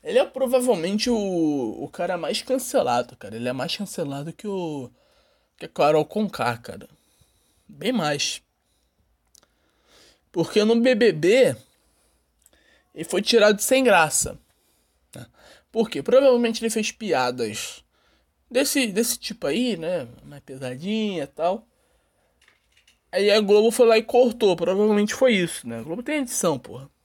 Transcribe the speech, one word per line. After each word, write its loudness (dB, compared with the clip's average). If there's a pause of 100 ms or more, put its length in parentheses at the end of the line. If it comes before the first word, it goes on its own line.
Ele -2
é 2
provavelmente -2
o, 2 (640)
o -10
cara -6
mais -6
cancelado, -2
cara. -16
Ele -6
é -4
mais -6
cancelado -8
que -16
o, -8 (680)
que -16
a -14
Carol 2
Conká, -4
cara. -18 (800)
Bem -6
mais. -2 (1900)
Porque 0
no 2
B 4
B 4
B, 4 (1400)
ele -10
foi -2
tirado 4
de -6
sem 2
graça. 2 (1300)
Por -2
quê? -6
Provavelmente 4
ele -2
fez -4
piadas -4 (640)
desse, 0
desse -2
tipo -8
aí, -2
né? -6 (160)
Mais -20
pesadinha -6
e -10
tal. -4 (1400)
Aí 2
a 6
Globo 4
foi 4
lá 6
e 0
cortou. 2
Provavelmente 2
foi 4
isso, -2
né? -8
A -14
Globo -10
tem -4
edição, -2
porra. -16 (160)